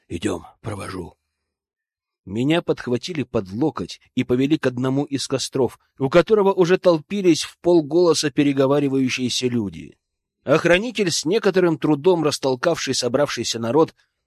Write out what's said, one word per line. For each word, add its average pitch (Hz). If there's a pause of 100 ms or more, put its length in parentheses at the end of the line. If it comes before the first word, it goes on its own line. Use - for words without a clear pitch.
Идем, 90 (160)
провожу". 92 (1080)
Меня 131
подхватили 139
под 104
локоть 113 (120)
и 127
повели 135
к -
одному 131
из 135
костров, 131 (180)
у -
которого 196
уже 180
толпились 180
в -
полголоса 160
переговаривающиеся 135
люди. 98 (460)
Охранитель, 175
с -
некоторым 180
трудом 156
растолкавший 135
собравшийся 123
народ, 120 (320)